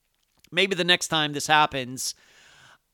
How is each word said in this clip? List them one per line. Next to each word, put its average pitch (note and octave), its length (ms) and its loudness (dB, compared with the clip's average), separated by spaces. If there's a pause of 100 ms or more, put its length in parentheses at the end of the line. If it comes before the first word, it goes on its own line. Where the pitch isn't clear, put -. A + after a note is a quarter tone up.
(520)
maybe F#3+ 240 0
the E3+ 80 -2
next F3 240 0
time D3+ 240 -2
this C#3+ 160 -6
happens, C#3 680 0 (800)